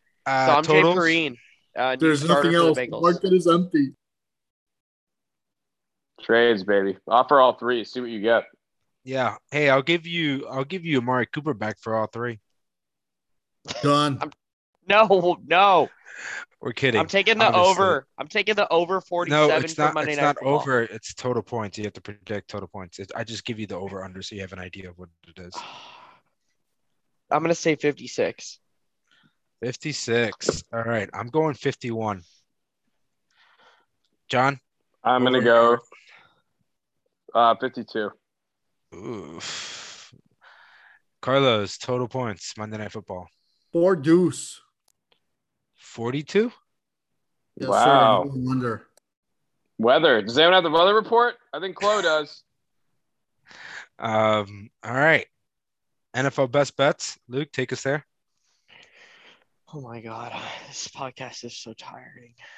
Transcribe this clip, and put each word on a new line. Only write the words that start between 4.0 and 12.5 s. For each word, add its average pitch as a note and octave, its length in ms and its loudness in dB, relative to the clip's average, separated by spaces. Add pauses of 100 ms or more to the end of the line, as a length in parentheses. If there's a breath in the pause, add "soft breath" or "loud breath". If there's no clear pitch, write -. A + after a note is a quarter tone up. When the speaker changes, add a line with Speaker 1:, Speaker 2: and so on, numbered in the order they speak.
Speaker 4:
Trades, A#2 420 4
baby. G2 340 0 (100)
Offer B2+ 320 4
all B2+ 140 6
three. A#2+ 300 -4
See B2+ 180 -12
what A#2+ 80 -10
you A2 120 -8
get. A2 240 2 (580)
Speaker 1:
Yeah. B2+ 320 -4 (160)
Hey, D3 180 2
I'll C3+ 140 4
give E3 240 -2
you, D#3 420 -4
I'll C3+ 160 -6
give E3+ 200 -8
you D#3 120 0
Amari B2 300 0
Cooper D3+ 260 -6
back G#2+ 260 -8
for A2 160 -6
all A2 120 -2
three. A#2 320 -10 (1400)